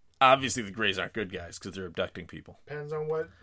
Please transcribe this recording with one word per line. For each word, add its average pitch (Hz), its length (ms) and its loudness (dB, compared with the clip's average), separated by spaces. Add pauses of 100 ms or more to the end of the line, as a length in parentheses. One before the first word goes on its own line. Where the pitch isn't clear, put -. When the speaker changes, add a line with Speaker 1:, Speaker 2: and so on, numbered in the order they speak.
(180)
Speaker 1:
Obviously, 131 440 6
the 98 80 -6
Greys 98 280 0
aren't 87 140 -2
good 101 180 -2
guys, 85 280 -10
'cause 98 160 -10
they're 95 100 -8
abducting 87 420 -4
people. - 400 -16
Speaker 2:
Depends 147 280 -10
on 151 140 -4
what, 160 200 -2 (140)